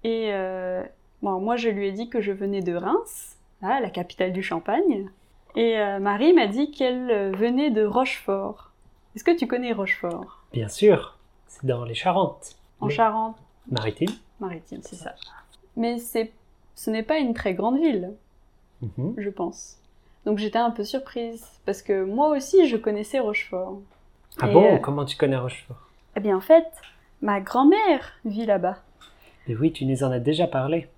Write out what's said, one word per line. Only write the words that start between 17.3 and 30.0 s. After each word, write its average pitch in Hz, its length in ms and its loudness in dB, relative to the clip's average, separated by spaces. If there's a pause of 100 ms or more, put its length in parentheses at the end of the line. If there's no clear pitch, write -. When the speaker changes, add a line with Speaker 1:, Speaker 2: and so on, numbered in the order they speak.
Speaker 1:
très 190 180 -2
grande 220 240 0
ville, 208 360 0 (680)
Speaker 2:
Mhm. 127 360 -6
Speaker 1:
je 202 120 -4
pense. - 480 -10 (480)
Donc 208 140 0
j'étais 214 180 -2
un 233 140 2
peu 233 120 -6
surprise, 233 640 -8 (200)
parce 202 180 -4
que 190 200 0
moi 247 260 2
aussi 302 380 4
je 233 100 0
connaissais 214 420 -2
Rochefort. 196 580 -4 (640)
Speaker 2:
Ah 113 80 2
Speaker 1:
Et, - 40 2
Speaker 2:
bon ? 180 100 10 (100)
Speaker 1:
euh, - 60 6
Speaker 2:
Comment 143 260 -2
tu 135 100 -10
connais 135 220 2
Rochefort ? 123 400 -10 (400)
Speaker 1:
Eh - 20 -4
bien 202 160 2
en 190 60 -2
fait, 320 240 6 (560)
ma 202 200 0
grand-mère 294 680 4 (140)
vit 220 220 -4
là-bas. 185 320 0 (680)
Speaker 2:
Mais 120 80 -4
oui, 156 160 2
tu 135 140 -6
nous 135 180 0